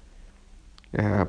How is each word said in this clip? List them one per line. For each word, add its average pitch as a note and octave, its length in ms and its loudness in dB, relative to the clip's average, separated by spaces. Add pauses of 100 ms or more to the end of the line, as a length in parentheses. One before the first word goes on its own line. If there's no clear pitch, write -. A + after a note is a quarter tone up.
(920)
э, G2+ 360 2